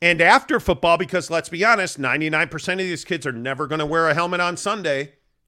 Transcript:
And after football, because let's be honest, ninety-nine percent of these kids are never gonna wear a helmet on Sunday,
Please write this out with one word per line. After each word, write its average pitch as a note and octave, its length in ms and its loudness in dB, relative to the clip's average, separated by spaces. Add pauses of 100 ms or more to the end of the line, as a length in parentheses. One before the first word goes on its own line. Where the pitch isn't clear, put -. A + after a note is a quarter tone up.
And E3+ 200 2
after A3+ 400 4
football, E3+ 360 2
because F3+ 320 -4
let's D#3+ 200 -2
be F3 160 -4
honest, G#3+ 340 2
ninety-nine D3+ 480 0
percent F3+ 340 -6
of F#3+ 60 -2
these E3+ 180 -6
kids D3+ 220 -6
are C3+ 60 -2
never B2+ 340 -6
gonna D3+ 200 -2
wear E3 220 2
a D3 60 2
helmet F3 260 0
on F3 160 -2
Sunday, D#3+ 580 -4 (340)